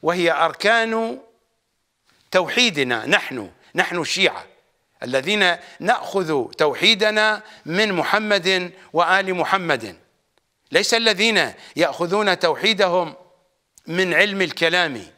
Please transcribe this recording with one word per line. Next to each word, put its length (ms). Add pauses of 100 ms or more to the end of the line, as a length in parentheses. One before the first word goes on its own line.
وهي 300
أركان 880 (1080)
توحيدنا 760
نحن، 460 (240)
نحن 260
الشيعة 460 (560)
الذين 540 (220)
نأخذ 720
توحيدنا 920 (220)
من 280
محمد 800 (200)
وآل 400
محمد، 640 (720)
ليس 220
الذين 600 (220)
يأخذون 640
توحيدهم 760 (720)
من 260
علم 280
الكلام 760